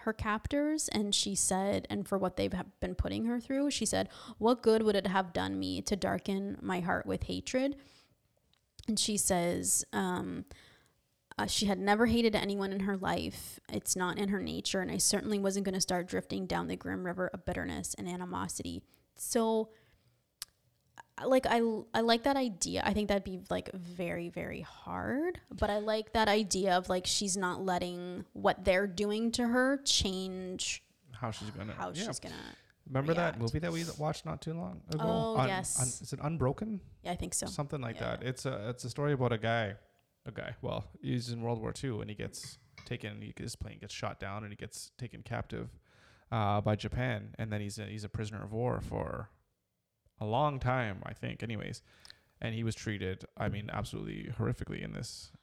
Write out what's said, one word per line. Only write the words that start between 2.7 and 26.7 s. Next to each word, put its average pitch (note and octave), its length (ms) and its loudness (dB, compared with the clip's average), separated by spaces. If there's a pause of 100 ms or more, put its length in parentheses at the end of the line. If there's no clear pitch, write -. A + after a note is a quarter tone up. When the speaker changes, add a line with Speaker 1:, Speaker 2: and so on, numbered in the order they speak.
Speaker 1:
been F3+ 140 -2
putting G#3 320 0
her A#3+ 120 2
through, C4+ 320 2
she - 140 0
said, G3 240 2 (300)
"What B3 240 6
good A3 200 8
would G#3+ 140 6
it G3 100 2
have F#3 280 2
done F#3+ 260 0
me F#3 220 -2
to G3+ 140 0
darken G3 680 0
my F#3 180 0
heart F3+ 240 0
with F#3+ 200 -2
hatred?" B3+ 520 0 (1120)
And G#3+ 100 2
she G#3 200 2
says, F3+ 760 2
um, F#3 540 0 (920)
uh, G#3 80 2
"She - 200 2
had G3 120 4
never G#3 280 6
hated A3+ 280 6
anyone G3+ 380 2
in G3 80 0
her G3 160 2
life. F3+ 640 -2 (100)
It's - 260 -2
not F3+ 220 0
in G3 120 0
her G3 100 0
nature, F3 400 -2
and F3+ 100 -2
I - 60 -2
certainly G3+ 420 2
wasn't G3 280 2
gonna F#3+ 140 0
start F3+ 280 0
drifting F#3 380 -2
down E3+ 220 -2
the F#3 80 -2
grim F#3 280 -4
river F3+ 240 -2
of F3+ 160 -8
bitterness F3 540 -4
and F3+ 100 -6
animosity." F3+ 760 -6 (340)
So, A3+ 540 2 (1500)
uh, - 100 -2
like, C4 180 6
I A#3 140 6
l-, A3+ 340 0
I A3+ 60 4
like A#3 240 4
that C#4 120 4
idea. F#3 480 0
I G#3 80 4
think G#3 160 2
that'd G3+ 160 2
be, F#3 160 -6 (100)
like, F3+ 220 -2
very, F3 560 -4
very E3 340 -6
hard, A#3 800 -4 (100)
but G#3 200 2
I G#3 80 2
like G#3+ 360 0
that A3 140 6
idea G3+ 480 6